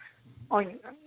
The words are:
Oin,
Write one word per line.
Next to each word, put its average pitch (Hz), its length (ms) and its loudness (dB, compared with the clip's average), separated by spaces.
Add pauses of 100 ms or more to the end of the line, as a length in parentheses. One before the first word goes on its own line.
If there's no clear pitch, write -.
(540)
Oin, 202 220 4 (300)